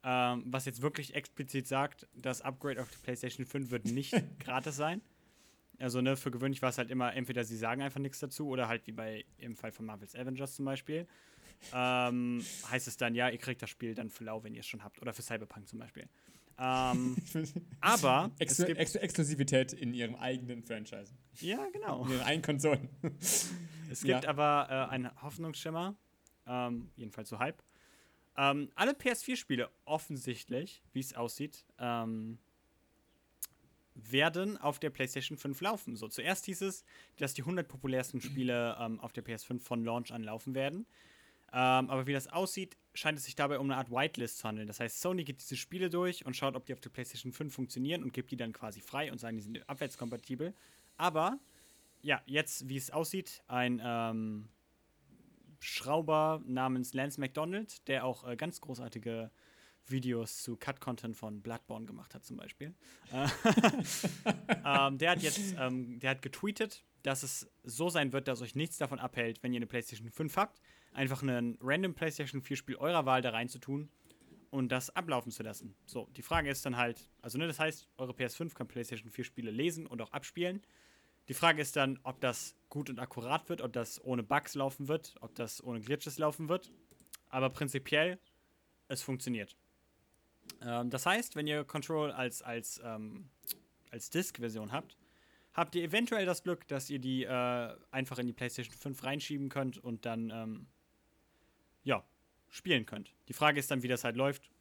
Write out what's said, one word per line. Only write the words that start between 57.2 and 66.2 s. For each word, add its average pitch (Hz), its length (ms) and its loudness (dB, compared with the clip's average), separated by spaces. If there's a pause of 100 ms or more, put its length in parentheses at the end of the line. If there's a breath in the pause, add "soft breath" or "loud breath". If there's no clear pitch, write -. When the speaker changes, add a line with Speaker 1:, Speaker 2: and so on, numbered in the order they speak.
Speaker 1:
der 127 160 2
auch, 127 220 -2
äh, 123 100 -2
ganz - 240 -6
großartige 117 680 -6 (580 soft breath)
Videos 123 560 0
zu 120 120 -4
Cut-Content 120 600 -6
von 104 240 -8
Bloodborne 113 440 -8
gemacht - 300 -14
hat - 80 -16
zum 123 140 -12
Beispiel. - 360 -12 (380 loud breath)
Äh, 135 160 2
<laughs> - 1400 4
ähm, 139 320 6
der 165 140 6
hat 180 100 4
jetzt, 185 380 0
ähm, 127 400 0
der 135 120 2
hat 135 100 0